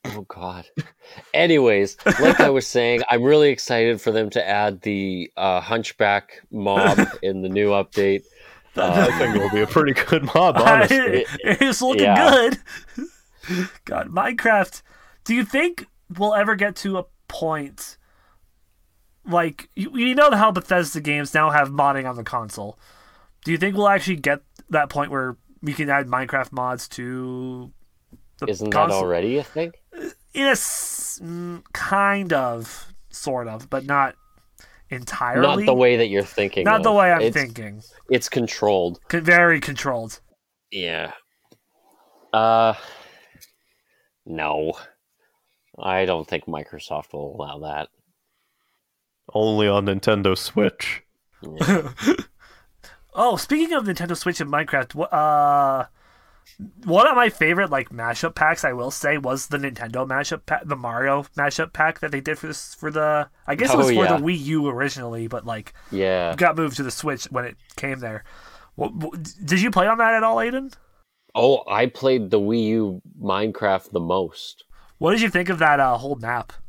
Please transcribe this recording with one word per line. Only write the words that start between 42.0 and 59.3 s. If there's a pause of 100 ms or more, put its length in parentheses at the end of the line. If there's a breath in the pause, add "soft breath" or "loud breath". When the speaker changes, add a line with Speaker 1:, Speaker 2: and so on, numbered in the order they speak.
Speaker 1:
Uh, (1500 loud breath)
no. (1040 loud breath)
I
don't
think
Microsoft
will
allow
that. (1400)
Speaker 3:
Only
on
Nintendo
Switch. (400)
Speaker 1:
Yeah.
Speaker 2:
<laughs> (1120 soft breath)
Oh,
speaking
of
Nintendo
Switch
and
Minecraft,
wh-,
uh, (1000 soft breath)
one
of
my
favorite,
like,
mashup
packs,
I
will
say,
was